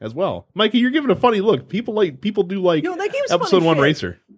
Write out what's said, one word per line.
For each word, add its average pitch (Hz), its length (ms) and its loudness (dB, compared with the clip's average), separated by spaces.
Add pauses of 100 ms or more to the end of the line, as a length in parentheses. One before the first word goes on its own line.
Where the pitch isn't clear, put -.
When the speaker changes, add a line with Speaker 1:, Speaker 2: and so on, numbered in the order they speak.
Speaker 1:
as 110 120 -12
well. 139 400 -6
Mikey, 214 260 2
you're 247 120 2
giving 285 200 -2
a 180 40 2
funny 226 240 2
look. 190 300 0
People 226 240 -6
like, 185 260 -2
people 202 240 -2
do 190 180 -8
like 170 220 2
Speaker 2:
No, 359 140 -4
that 392 160 -6
game's 539 160 -4
fun - 100 2
Speaker 1:
Episode 370 200 2
Speaker 2:
as 170 40 2
Speaker 1:
One 160 140 4
Speaker 2:
shit. 143 60 4
Speaker 1:
Racer. 139 360 0 (180)